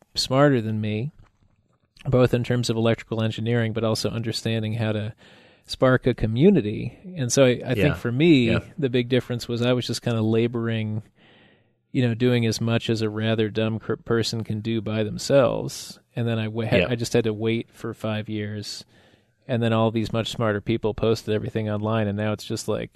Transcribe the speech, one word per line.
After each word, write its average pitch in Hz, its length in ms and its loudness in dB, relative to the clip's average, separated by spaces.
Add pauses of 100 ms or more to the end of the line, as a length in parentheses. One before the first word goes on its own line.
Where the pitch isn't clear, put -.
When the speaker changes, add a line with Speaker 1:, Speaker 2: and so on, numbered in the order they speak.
(140)
Speaker 1:
smarter 135 460 4
than 110 200 -4
me, 107 320 -4 (920)
both 127 280 4
in 120 80 0
terms 123 280 0
of 113 60 -2
electrical 113 460 0
engineering, 113 500 0
but 110 120 -2
also 110 260 0
understanding 113 640 -4
how 110 180 -2
to 107 220 -6 (520)
spark 131 400 2
a 123 80 2
community. 117 840 2 (180)
And 127 140 -4
so 139 140 6
I, 127 40 8
I 123 40 6
Speaker 2:
Yeah. 123 220 -4
Speaker 1:
think - 220 2
for 120 140 -4
me, 131 400 6
Speaker 2:
Yeah. 113 100 2 (180)
Speaker 1:
the 139 100 0
big 123 220 0
difference 123 360 0
was 117 140 -4
I 123 140 2
was 123 120 -2
just - 160 -6
kinda 113 200 0
laboring, 113 800 0 (920)
you 123 160 2
know, 113 60 0
doing 120 320 2
as 110 140 0
much 113 280 0
as 113 140 0
a 110 80 0
rather 110 400 0
dumb 110 280 -2
cr-, - 180 -4
person 117 480 -2
can 107 160 -6
do 113 200 -4
by 107 240 -2
themselves. 95 960 0 (160)
And 117 100 -2
then 113 120 -2
I 110 100 -4
wa-, 110 160 -4
Speaker 2:
Yeah. 110 240 2
Speaker 1:
I 123 80 -2
just 117 160 -4
had 120 120 4
to 110 100 -2
wait 113 360 -2
for 117 240 -10
five 107 360 -6
years. 104 540 -8 (640)
And 117 160 -2
then 113 120 2
all 113 160 2
these 110 220 -2
much 110 180 -2
smarter 107 320 -2
people 113 320 -2
posted 110 400 0
everything 110 360 -4
online. 107 380 -2
And 101 80 -2
now 107 160 -2
it's 107 120 -6
just - 240 -6
like, 113 280 -4